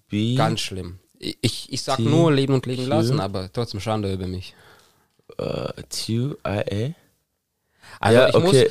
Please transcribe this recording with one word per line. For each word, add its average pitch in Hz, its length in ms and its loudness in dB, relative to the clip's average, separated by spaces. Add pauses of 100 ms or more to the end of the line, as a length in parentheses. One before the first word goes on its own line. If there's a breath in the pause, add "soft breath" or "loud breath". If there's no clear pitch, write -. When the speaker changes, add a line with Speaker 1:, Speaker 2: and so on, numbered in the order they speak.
Speaker 1:
B. 113 280 0
Speaker 2:
Ganz 113 260 2
schlimm. 92 380 -10 (200)
Ich, - 220 -10
ich, - 320 -4
ich 127 80 -6
sag 135 160 -2
Speaker 1:
T 117 60 0
Speaker 2:
nur 160 280 4
leben 135 220 2
und 131 120 2
leben 127 180 -4
Speaker 1:
Q. 127 60 -4
Speaker 2:
lassen, 113 300 0
aber 95 320 -6
trotzdem 113 300 -6
Schande 104 320 -2
über 92 140 -4
mich. 92 260 -8 (840 soft breath)
Speaker 1:
Äh, - 520 -6
Q 120 460 -4 (120)
I 104 460 -4
A? - 20 -20 (1040 loud breath)
Speaker 2:
Also 117 200 6
Speaker 1:
Ja, 131 100 8
Speaker 2:
ich - 60 4
Speaker 1:
okay. 160 100 4
Speaker 2:
muss, 190 100 6 (160)